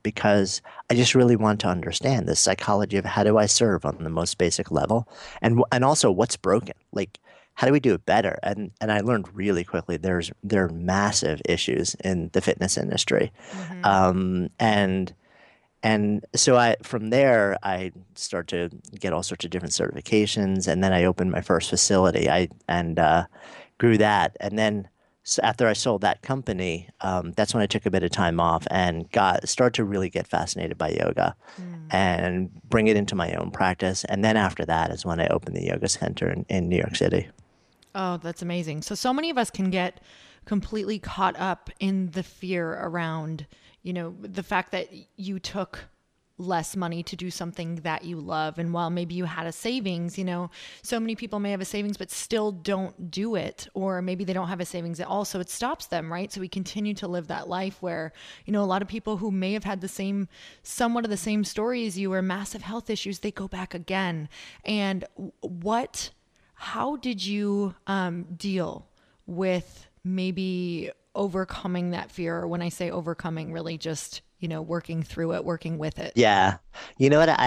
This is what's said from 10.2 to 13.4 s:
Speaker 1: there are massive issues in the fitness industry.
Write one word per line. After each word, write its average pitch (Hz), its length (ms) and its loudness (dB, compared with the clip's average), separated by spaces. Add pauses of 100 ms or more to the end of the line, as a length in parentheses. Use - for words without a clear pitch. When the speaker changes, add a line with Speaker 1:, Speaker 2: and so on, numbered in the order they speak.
Speaker 1:
there 98 220 2
are 87 60 0
massive 87 760 0
issues 82 500 0
in 87 360 -2
the - 80 2
fitness - 380 0
industry. - 540 0 (200)